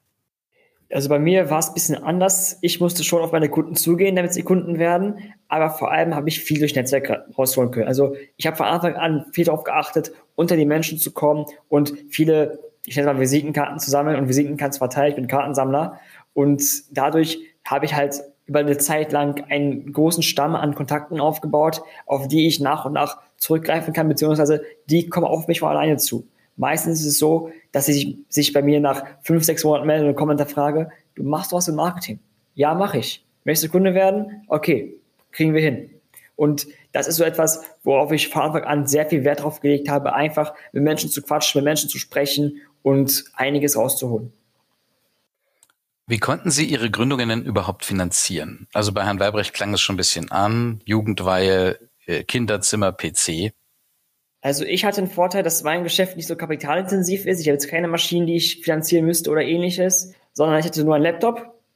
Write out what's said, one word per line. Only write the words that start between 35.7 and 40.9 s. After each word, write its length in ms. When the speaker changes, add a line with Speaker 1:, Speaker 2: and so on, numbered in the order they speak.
Speaker 1:
Und 320
das 160
ist 80
so 80
etwas, 400
worauf 280
ich 160
von 160
Anfang 220
an 200
sehr 200
viel 180
Wert 180
drauf 200
gelegt 280
habe, 240
einfach 400
mit 100
Menschen 260